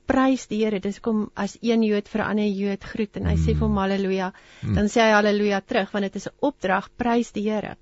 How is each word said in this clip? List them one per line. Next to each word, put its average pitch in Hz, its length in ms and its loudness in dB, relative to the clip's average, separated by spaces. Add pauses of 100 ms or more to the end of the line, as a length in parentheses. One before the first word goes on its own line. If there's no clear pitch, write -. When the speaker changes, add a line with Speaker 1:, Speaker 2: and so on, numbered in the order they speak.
Speaker 1:
prys 262 400 2
die 214 160 -2
Here. 214 160 0
Dis 202 180 -4
hoekom 214 380 -2
as 196 260 -6
een 226 220 2
Jood 208 260 0
vir 208 120 -2
'n 190 80 -2
ander 214 180 0
Jood 196 360 -4
groet - 340 -6
en 185 80 -6
hy 165 100 0
sê 165 180 2
vir - 140 0
hom 214 40 2
Speaker 2:
Mm. 202 60 0
Speaker 1:
haleluja, 190 560 -2 (280)
Speaker 2:
Mm. 202 140 -2
Speaker 1:
dan 202 100 2
sê 214 160 2
hy 220 100 6
haleluja 208 500 2
terug, 208 300 -2
want 202 120 -2
dit 190 120 -6
is 196 120 -10
'n - 140 -16
opdrag, 196 560 -2
prys 240 340 0
die 208 180 -6
Here, 214 320 -4